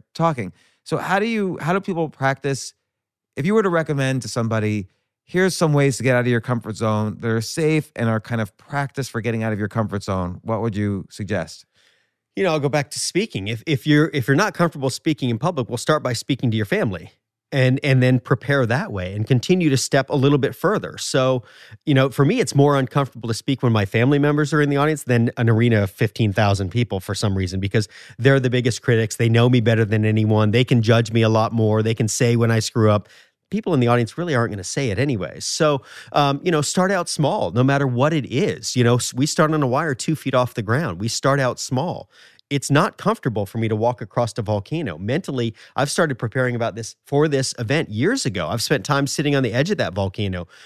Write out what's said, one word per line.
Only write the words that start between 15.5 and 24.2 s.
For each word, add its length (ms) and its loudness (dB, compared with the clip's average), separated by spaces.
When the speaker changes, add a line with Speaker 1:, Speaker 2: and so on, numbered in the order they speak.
Speaker 2:
we'll 100 -6
start 260 0
by 100 -2
speaking 380 -2
to 40 -2
your 120 -2
family 440 -4
and, 320 2
and 180 4
then 180 4
prepare 480 0
that 240 -2
way 240 -6
and 100 -4
continue 440 2
to 80 4
step 320 0
a 60 0
little 220 4
bit 180 -2
further. 440 -2
So, 440 0
you 100 2
know, 140 4
for 160 2
me, 140 2
it's 140 -2
more 240 6
uncomfortable 500 -2
to 60 -4
speak 300 -4
when 100 2
my 120 2
family 340 2
members 340 2